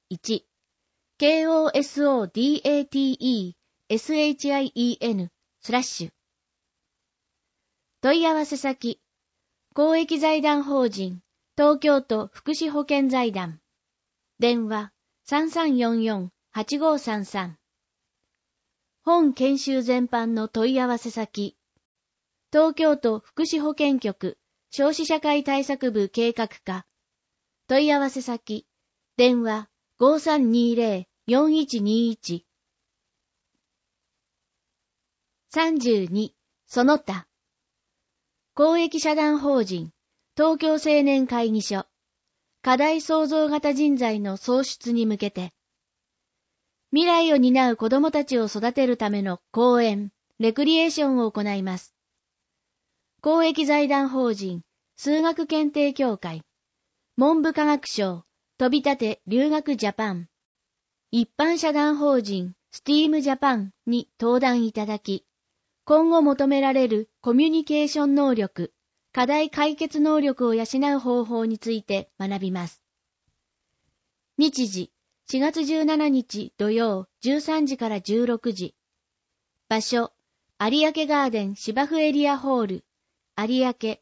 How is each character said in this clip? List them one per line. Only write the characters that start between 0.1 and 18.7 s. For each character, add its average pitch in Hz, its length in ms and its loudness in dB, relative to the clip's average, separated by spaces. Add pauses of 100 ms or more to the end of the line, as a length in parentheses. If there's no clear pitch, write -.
ケ 320 300 2
ー 320 40 0
オ 311 180 2
ー - 80 -2
エ 285 60 2
ス 285 240 -4
オ 240 200 0
ー - 60 -16
デ 220 80 -4
ィ 285 140 0
ー - 100 -6
エ 285 160 2
ー 277 40 -6
テ - 120 -8
ィ 269 160 0
ー - 60 -4
イ 214 360 -4 (340)
ー 214 40 -2
エ 226 40 0
ス 302 160 -6
エ 302 160 2
イ 285 60 -4
チ 285 180 -4
ア 277 60 0
イ 269 160 -4
イ 240 260 -2
ー - 40 -4
エ 233 80 -2
ヌ 180 180 -6 (300)
ス - 100 -10
ラ 247 80 0
ッ 247 40 -2
シ - 220 -10
ュ。 160 60 -16 (1900)
問 311 200 4
い 330 60 2
合 320 60 2
わ 311 120 -2
せ 294 120 -8
先、 262 440 -6 (720)
公 311 220 4
益 320 240 0
財 311 220 2
団 294 220 2
法 269 260 0
人、 190 320 -8 (340)
東 294 240 4
京 285 220 4
都 220 320 -4
福 - 180 -8
祉 311 180 -4
保 294 140 -2
健 277 260 0
財 247 220 0
団。 175 280 -10 (800)
電 233 280 2
話、 208 240 -6 (320)
三 311 260 0
三 320 280 0
四 233 260 0
四 196 280 -4 (200)
八 220 260 -6
五 302 220 2
三 214 260 -6
三。 180 320 -10 (1400)